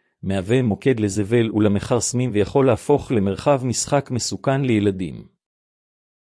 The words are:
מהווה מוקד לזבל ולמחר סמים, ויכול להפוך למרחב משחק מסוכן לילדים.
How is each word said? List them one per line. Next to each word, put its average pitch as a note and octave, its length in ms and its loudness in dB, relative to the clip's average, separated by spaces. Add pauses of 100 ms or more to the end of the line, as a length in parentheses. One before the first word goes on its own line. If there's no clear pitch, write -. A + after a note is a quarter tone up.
(240)
מהווה G2 380 0
מוקד A2+ 380 0
לזבל G#2+ 520 0
ולמחר G#2 480 2
סמים, B2 340 -2
ויכול G#2 320 2
להפוך C3 460 2
למרחב A2 540 0
משחק C3+ 460 -2
מסוכן C3 500 -2
לילדים. F#2+ 680 0 (960)